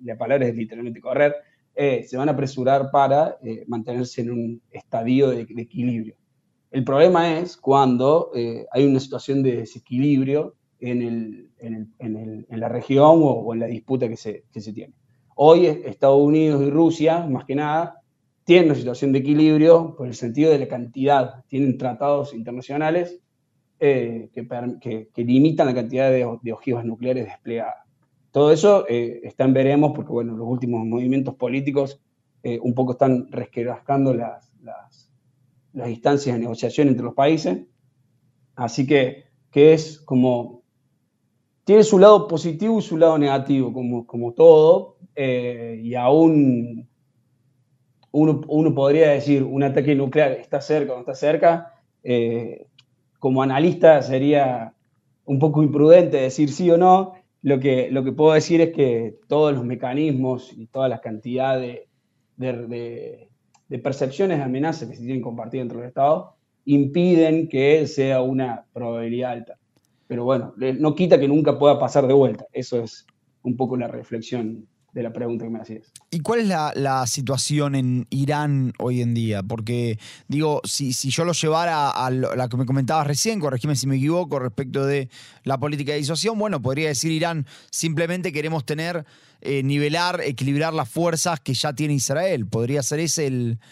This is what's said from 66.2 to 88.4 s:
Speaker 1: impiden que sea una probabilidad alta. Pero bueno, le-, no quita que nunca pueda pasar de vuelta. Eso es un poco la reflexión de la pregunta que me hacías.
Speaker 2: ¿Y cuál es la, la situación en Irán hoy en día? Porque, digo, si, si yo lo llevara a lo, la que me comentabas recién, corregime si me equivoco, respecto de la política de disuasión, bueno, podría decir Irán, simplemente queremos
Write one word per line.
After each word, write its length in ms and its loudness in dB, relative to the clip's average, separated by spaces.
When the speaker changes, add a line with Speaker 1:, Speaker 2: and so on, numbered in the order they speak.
Speaker 1:
impiden 800 4
que 400 2
sea 340 0
una 520 -4
probabilidad 580 -6
alta. 260 -14
Pero 180 -6
bueno, 320 -2
le-, 160 -2
no 220 0
quita 220 4
que 120 0
nunca 280 2
pueda 220 4
pasar 280 0
de 60 4
vuelta. 380 2
Eso 320 -6
es 220 -16
un 120 -4
poco 220 -4
la 100 -6
reflexión 800 -10
de 120 -8
la 100 -10
pregunta 320 -8
que 60 -10
me 80 -10
hacías. 340 -18
Speaker 2:
¿Y 120 -8
cuál 180 -2
es 80 0
la, 280 -2
la 300 -2
situación 680 -2
en 340 -2
Irán 720 -2
hoy 220 -2
en 120 -2
día? 300 -2
Porque, 560 -6
digo, 360 -2
si, 300 -6
si 180 -6
yo 140 -2
lo 80 0
llevara 580 0
a 180 -4
lo, 260 -4
la 140 -4
que 80 -6
me 80 -2
comentabas 400 -2
recién, 340 -4
corregime 360 -4
si 100 -4
me 120 -2
equivoco, 420 -2
respecto 480 -6
de 220 -4
la 160 -4
política 320 -6
de 80 -4
disuasión, 400 -4
bueno, 200 -4
podría 280 -2
decir 240 -4
Irán, 340 -4
simplemente 640 -4
queremos 340 -6